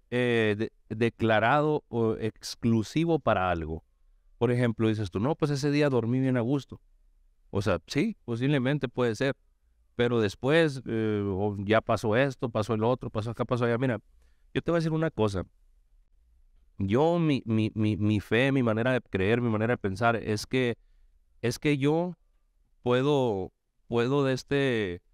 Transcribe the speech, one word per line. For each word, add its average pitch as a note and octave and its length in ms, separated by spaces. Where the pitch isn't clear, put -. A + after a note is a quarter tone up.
eh, A#2 480
de-, - 140
declarado A#2 1000
o A2+ 260
exclusivo A#2 1040
para F#2 300
algo. D#2+ 340
Por A#2+ 120
ejemplo, A#2 380
dices G#2+ 220
tú, F#2+ 100
"No, C#3+ 160
pues D3 160
ese C#3+ 180
día D3 180
dormí B2 320
bien C3 160
a A#2+ 40
gusto". C3 400
O G2 120
sea, F#2+ 240
sí, G3+ 380
posiblemente C3 640
puede A#2+ 260
ser, C3 200
pero A#2+ 260
después, C3+ 680
eh, A2 380
o G2+ 360
ya G#2+ 200
pasó A2 360
esto, C3+ 340
pasó A2+ 240
el G#2+ 100
otro, B2+ 260
pasó A2+ 200
acá, A#2 140
pasó A#2+ 220
allá. A#2 120
Mira, B2 220
yo C3 100
te - 100
voy E3+ 60
a - 20
decir D#3+ 120
una D#3+ 180
cosa. G2+ 340
Yo, C#3 400
mi, D3+ 280
mi, A2 280
mi, G#2+ 220
mi G#2 240
fe, C3 320
mi C3+ 100
manera A#2 300
de B2 80
creer, A2+ 400
mi A#2+ 80
manera A2 260
de A#2 40
pensar A2+ 380
es G#2+ 300
que, B2+ 300
es A#2+ 180
que D3 200
yo E3 360
puedo, B2 680
puedo B2+ 360
de C3 100
este, A#2+ 680